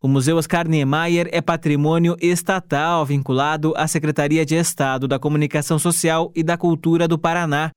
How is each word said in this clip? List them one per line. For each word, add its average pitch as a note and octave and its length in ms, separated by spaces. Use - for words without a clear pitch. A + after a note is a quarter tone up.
O C3+ 80
Museu C#3 280
Oscar E3 320
Niemeyer D#3+ 640
é E3 80
patrimônio E3 800
estatal E3+ 840
vinculado D3 720
à D#3+ 120
Secretaria D3+ 580
de D3 80
Estado C3+ 540
da C3+ 100
Comunicação D3+ 600
Social E3 560
e E3 80
da E3+ 140
Cultura E3 520
do E3 100
Paraná. D#3+ 580